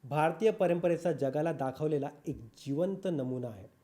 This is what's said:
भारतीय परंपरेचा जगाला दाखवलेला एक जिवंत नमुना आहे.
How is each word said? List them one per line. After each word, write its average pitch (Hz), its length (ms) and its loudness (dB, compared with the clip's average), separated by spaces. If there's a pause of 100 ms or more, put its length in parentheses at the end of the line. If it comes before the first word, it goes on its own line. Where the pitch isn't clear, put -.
भारतीय 160 460 2
परंपरेचा 175 600 2
जगाला 147 400 0
दाखवलेला 139 560 -2 (180)
एक 135 100 -4 (300)
जिवंत 185 460 -2
नमुना 127 360 -2
आहे. 95 180 -14 (180)